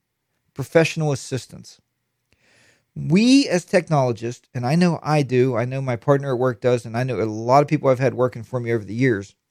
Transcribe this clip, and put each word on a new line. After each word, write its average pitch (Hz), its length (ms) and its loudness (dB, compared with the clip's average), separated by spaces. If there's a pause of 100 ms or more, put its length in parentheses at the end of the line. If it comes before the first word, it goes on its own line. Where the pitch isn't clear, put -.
(520)
professional 151 600 0
assistance. - 680 -12 (1120)
We 214 540 2
as 175 160 -2
technologists, 123 880 -2
and 123 140 -8
I 131 80 0
know 170 280 2
I 151 200 0
do, 127 340 2
I 110 80 0
know 131 160 -6
my 131 160 -4
partner 139 380 0
at 117 40 -4
work 127 220 -2
does, 123 240 0
and 113 140 -8
I 127 60 -2
know 123 160 -4
a 104 40 0
lot 113 380 2
of 143 60 0
people 147 200 0
I've 131 100 4
had 131 160 0
working 120 280 -2
for 123 180 -8
me 117 120 -4
over 113 120 -2
the 95 100 -12
years, 113 420 0 (140)